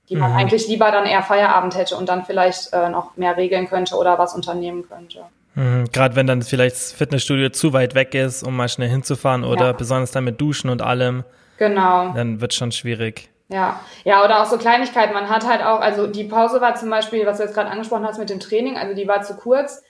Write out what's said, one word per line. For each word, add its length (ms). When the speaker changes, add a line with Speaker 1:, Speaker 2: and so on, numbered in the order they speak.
Speaker 1:
die 80
man 140
Speaker 2:
Mhm. 80
Speaker 1:
eigentlich 300
lieber 240
dann 140
eher 160
Feierabend 540
hätte 200
und 120
dann 160
vielleicht, 480
äh, 160
noch 280
mehr 200
regeln 320
könnte 280
oder 220
was 160
unternehmen 540
könnte. 360
Speaker 2:
Mhm, 360
grad 240
wenn 100
dann 160
vielleicht 320
das 160
Fitnessstudio 600
zu 220
weit 220
weg 220
ist, 260
um 140
mal 120
schnell 200
hinzufahren 560
oder 220
Speaker 1:
Ja. 60
Speaker 2:
besonders 380
dann 140
mit 160
Duschen 280
und 140
allem, 400
Speaker 1:
Genau. 540
Speaker 2:
dann 280
wird's 160
schon 160
schwierig. 580
Speaker 1:
Ja. 280
Ja, 220
oder 180
auch 40
so 120
Kleinigkeiten. 560
Man 140
hat 180
halt 160
auch, 180
also 280
die 160
Pause 360
war 140
zum 160
Beispiel, 340
was 120
du 80
jetzt 100
gerade 160
angesprochen 340
hast 140
mit 120
dem 100
Training, 360
also 200
die 100
war 160
zu 140
kurz, 540